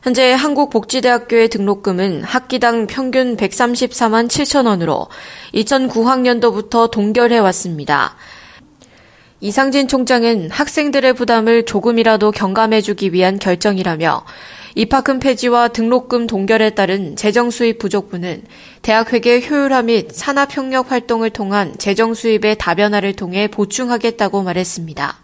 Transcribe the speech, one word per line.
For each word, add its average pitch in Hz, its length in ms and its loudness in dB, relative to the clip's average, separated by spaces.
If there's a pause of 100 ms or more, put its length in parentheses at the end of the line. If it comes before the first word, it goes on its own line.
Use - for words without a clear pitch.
현재 254 300 2
한국복지대학교의 247 1160 0
등록금은 196 720 -2
학기당 240 640 -2
평균 254 520 -2
백삼십사만 233 920 0
칠천 269 380 0
원으로 170 400 -2 (440)
이천구 233 560 0
학년도부터 233 840 2
동결해왔습니다. 202 1300 0 (1300)
이상진 269 460 0
총장은 233 640 0
학생들의 277 640 0
부담을 233 500 2
조금이라도 220 680 2
경감해주기 202 840 0
위한 185 260 2
결정이라며 180 840 -2 (500)
입학금 262 440 0
폐지와 240 500 2
등록금 233 580 0
동결에 214 440 2
따른 190 440 -2
재정 233 340 0
수입 226 300 -2
부족분은 180 640 -6 (380)
대학회계 233 680 2
효율화 277 360 2
및 226 280 0
산업협력 269 800 -2
활동을 233 380 -2
통한 202 480 -4
재정 226 360 0
수입의 214 440 0
다변화를 202 560 0
통해 196 340 -4
보충하겠다고 214 960 -2
말했습니다. 170 800 -6